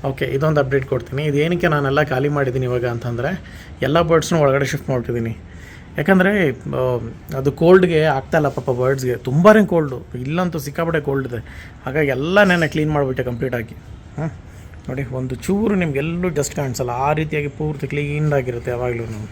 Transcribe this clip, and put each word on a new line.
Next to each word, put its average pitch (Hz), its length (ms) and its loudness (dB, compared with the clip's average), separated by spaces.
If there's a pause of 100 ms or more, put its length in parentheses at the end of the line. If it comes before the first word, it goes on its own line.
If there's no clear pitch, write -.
ಓಕೆ, 135 200 -4
ಇದೊಂದು 143 360 0
ಅಪ್ಡೇಟ್ 135 240 0
ಕೊಡ್ತೀನಿ. 131 380 -4
ಇದೇನಕ್ಕೆ 160 440 0
ನಾನೆಲ್ಲ 147 360 2
ಖಾಲಿ 143 260 0
ಮಾಡಿದ್ದೀನಿ 131 360 0
ಇವಾಗ 123 200 0
ಅಂತಂದರೆ, 120 560 -4 (400)
ಎಲ್ಲ 147 200 2
ಬರ್ಡ್ಸ್ನೂ 165 380 2
ಒಳಗಡೆ 139 260 4
ಶಿಫ್ಟ್ 147 240 -6
ಮಾಡ್ತಿದ್ದೀನಿ. 117 480 -2 (600)
ಯಾಕಂದರೆ, 185 540 4
ಆ, 127 480 -2 (380)
ಅದು 139 140 0
ಕೋಲ್ಡ್ಗೆ 170 520 6
ಆಗ್ತಾಯಿಲ್ಲ 147 460 2
ಪಾಪ 131 200 -4
ಬರ್ಡ್ಸ್ಗೆ, 127 460 0
ತುಂಬಾ 160 380 6 (120)
ಕೋಲ್ಡು, 147 500 -2
ಇಲ್ಲಂತೂ 160 440 -4
ಸಿಕ್ಕಾಪಟ್ಟೆ 156 420 -2
ಕೋಲ್ಡ್ 139 260 -2
ಇದೆ. 120 100 -6 (480)
ಹಾಗಾಗಿ 143 220 0
ಎಲ್ಲ 156 360 4
ನೆನ್ನೆ 175 240 4
ಕ್ಲೀನ್ 151 240 0
ಮಾಡಿಬಿಟ್ಟೆ 131 320 0
ಕಂಪ್ಲೀಟಾಗಿ. 120 520 -4 (420)
ಹ್ಮ್? 151 120 -4 (600)
ನೋಡಿ, 135 140 -6
ಒಂದು 127 320 -6
ಚೂರು 202 400 0
ನಿಮ್ಗೆಲ್ಲೂ 170 540 -2
ಡಸ್ಟ್ 143 260 -2
ಕಾಣಿಸಲ್ಲ, 131 340 -4
ಆ 131 240 0
ರೀತಿಯಾಗಿ 151 340 -2
ಪೂರ್ತಿ 151 400 -6
ಕ್ಲೀನಾಗಿರುತ್ತೆ 143 840 -2
ಯಾವಾಗ್ಲೂ. 120 320 -4 (280)